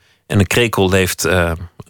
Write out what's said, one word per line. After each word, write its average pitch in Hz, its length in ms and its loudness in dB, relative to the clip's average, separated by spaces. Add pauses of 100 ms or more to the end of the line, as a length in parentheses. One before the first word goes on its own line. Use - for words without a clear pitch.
(260)
En - 120 -2
een 98 80 2
krekel 110 420 0
leeft, 92 360 0
eh, 85 280 2 (380)